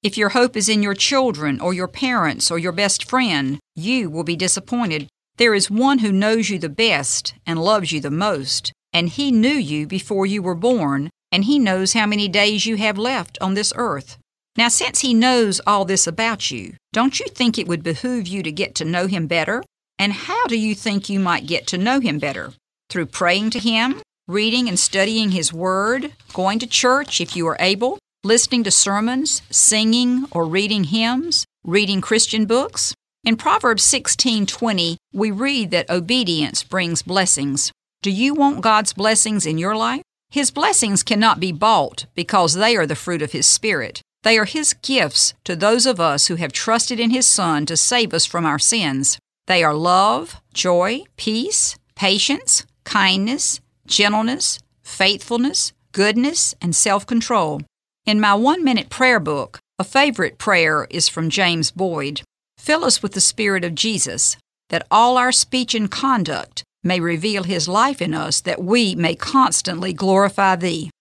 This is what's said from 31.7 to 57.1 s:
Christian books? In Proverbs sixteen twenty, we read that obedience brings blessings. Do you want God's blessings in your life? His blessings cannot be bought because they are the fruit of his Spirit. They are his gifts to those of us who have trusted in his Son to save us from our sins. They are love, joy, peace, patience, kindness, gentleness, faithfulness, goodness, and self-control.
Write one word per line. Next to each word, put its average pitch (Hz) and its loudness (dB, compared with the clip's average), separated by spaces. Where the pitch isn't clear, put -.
Christian 220 0
books? 247 -2
In 226 2
Proverbs 240 2
sixteen 226 2
twenty, 180 -2
we 208 0
read 226 -2
that 170 -2
obedience 175 0
brings 170 -2
blessings. 175 0
Do 202 0
you 247 0
want 277 2
God's 214 2
blessings 214 0
in 156 -2
your 185 -2
life? 233 -4
His 277 0
blessings 285 0
cannot 220 2
be 185 -2
bought 175 0
because 170 2
they 214 4
are 170 2
the 147 -2
fruit 170 -4
of 147 -6
his 147 0
Spirit. 165 0
They 226 6
are 214 4
his 302 -2
gifts - 0
to 180 -4
those 226 2
of 240 0
us 151 2
who 180 0
have 165 -4
trusted 233 -2
in 233 2
his 247 2
Son 160 2
to 160 -2
save 240 2
us 165 0
from 170 -4
our 147 0
sins. 139 0
They 180 4
are 151 4
love, 196 2
joy, 185 0
peace, 233 -2
patience, 202 0
kindness, 196 0
gentleness, 214 0
faithfulness, 233 -2
goodness, 240 0
and 175 -2
self-control. 196 0